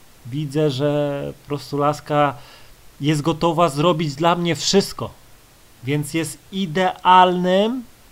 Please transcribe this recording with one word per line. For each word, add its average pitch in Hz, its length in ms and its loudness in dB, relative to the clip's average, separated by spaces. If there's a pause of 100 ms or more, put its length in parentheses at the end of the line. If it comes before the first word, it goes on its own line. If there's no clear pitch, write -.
(260)
widzę, 147 460 -2
że 143 680 -2
po - 60 -20
prostu 143 300 -8
laska 147 580 0 (640)
jest 147 200 0
gotowa 165 480 2
zrobić 156 460 0
dla 170 200 2
mnie 170 200 -2
wszystko. 190 540 0 (760)
Więc 147 300 -4
jest 160 240 -4 (140)
idealnym, 185 1300 2 (280)